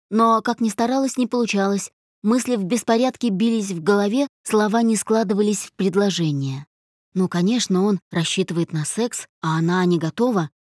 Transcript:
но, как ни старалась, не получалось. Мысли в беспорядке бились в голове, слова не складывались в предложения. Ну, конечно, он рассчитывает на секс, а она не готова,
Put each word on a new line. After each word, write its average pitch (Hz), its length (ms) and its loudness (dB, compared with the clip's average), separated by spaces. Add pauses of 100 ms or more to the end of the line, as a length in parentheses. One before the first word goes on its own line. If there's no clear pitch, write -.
но, 226 320 2
как 233 200 -2
ни 226 80 0
старалась, 254 480 -2
не 247 100 0
получалось. 202 640 -2 (320)
Мысли 247 320 0
в 208 80 0
беспорядке 233 680 0
бились 208 420 0
в 165 100 -6
голове, 202 460 0 (160)
слова 214 380 2
не 226 120 2
складывались 208 680 0
в - 80 -16
предложения. 160 960 0 (440)
Ну, 185 160 0
конечно, 185 540 0
он 202 160 2 (140)
рассчитывает 175 600 -2
на 156 120 -2
секс, - 420 -6 (160)
а 160 160 -2
она 175 260 0
не 175 140 2
готова, 175 520 -2 (140)